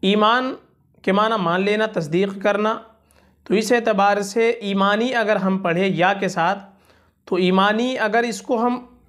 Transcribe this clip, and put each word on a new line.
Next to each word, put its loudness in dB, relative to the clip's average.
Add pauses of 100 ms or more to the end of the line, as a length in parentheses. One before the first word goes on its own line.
ईमान 2 (480)
के 0
माना 0
मान 0
लेना, 0
तस्दीक -2
करना। -2 (600)
तो 0
इस 2
एतबार 2
से 0
ईमानी 0
अगर 0
हम 0
पढ़े 0
या 2
के -2
साथ, 0 (720)
तो -2
ईमानी 2
अगर 0
इसको -4
हम -4